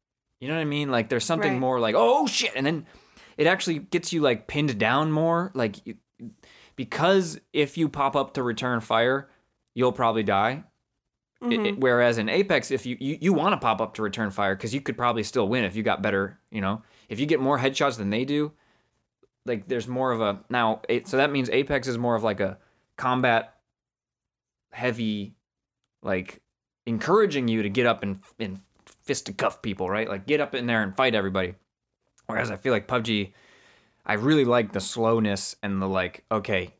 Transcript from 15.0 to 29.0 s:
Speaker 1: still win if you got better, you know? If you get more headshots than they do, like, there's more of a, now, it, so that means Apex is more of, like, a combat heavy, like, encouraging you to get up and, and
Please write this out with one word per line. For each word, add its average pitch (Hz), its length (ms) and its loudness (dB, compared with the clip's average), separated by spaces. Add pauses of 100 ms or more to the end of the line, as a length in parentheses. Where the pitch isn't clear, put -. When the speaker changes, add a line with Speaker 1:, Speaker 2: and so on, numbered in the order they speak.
Speaker 1:
still 107 240 0
win 120 160 0
if 92 120 -2
you 110 80 -4
got 101 180 0
better, 98 360 -2 (140)
you 110 80 -6
know? 98 220 -2 (260)
If 107 140 -8
you 147 40 0
get 147 140 2
more 135 200 2
headshots 135 380 0
than 101 120 -2
they 113 160 0
do, 151 260 -2 (920)
like, 110 240 -6
there's 120 180 -2
more 127 240 0
of 117 80 -2
a, 101 300 0
now, 117 400 0
it, - 180 0
so - 80 -2
that 139 160 4
means 131 180 0
Apex 131 380 0
is 120 100 -2
more 120 180 2
of, 110 80 0
like, 104 180 0
a 98 160 -2 (400)
combat 127 580 2 (1160)
heavy, 110 640 -4 (680)
like, 95 380 -4 (440)
encouraging 143 640 2
you 113 160 0
to 104 60 0
get 120 160 2
up 117 180 2
and, 98 160 -6 (200)
and 95 200 -8 (440)